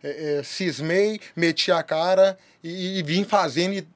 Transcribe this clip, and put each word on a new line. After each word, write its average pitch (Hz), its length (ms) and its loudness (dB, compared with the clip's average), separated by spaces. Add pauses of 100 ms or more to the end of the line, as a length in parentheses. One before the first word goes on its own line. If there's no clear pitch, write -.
É, 147 360 -4
é, 139 40 -4
cismei, 180 760 -2 (160)
meti 165 360 0
a 165 100 2
cara 185 560 2 (260)
e, 165 60 -12
e, 185 300 -4
e 175 40 -2
vim 170 200 0
fazendo 180 500 0
e 190 220 -6